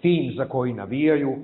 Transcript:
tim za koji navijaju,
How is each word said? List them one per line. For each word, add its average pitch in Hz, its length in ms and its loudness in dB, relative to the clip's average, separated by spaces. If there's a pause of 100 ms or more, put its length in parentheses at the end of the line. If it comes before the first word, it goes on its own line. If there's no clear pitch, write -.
tim 160 340 2
za 127 80 -2
koji 123 280 -2
navijaju, 135 720 0